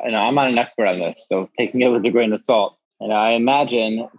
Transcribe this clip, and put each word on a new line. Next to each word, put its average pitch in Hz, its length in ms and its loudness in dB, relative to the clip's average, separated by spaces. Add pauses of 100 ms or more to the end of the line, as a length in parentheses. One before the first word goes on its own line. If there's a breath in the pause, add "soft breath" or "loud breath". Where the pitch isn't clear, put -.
you 120 60 -4
know, 110 80 -2
I'm 113 160 0
not 139 160 2
an 120 80 0
expert 113 300 0
on 92 100 0
this, 82 300 -6
so 95 280 -2
taking 123 260 -2
it 123 80 4
with 117 140 0
a 117 60 0
grain 117 220 2
of 104 80 -4
salt. 107 360 0 (220)
And 107 140 -6
I 107 200 2
imagine 117 760 0 (100)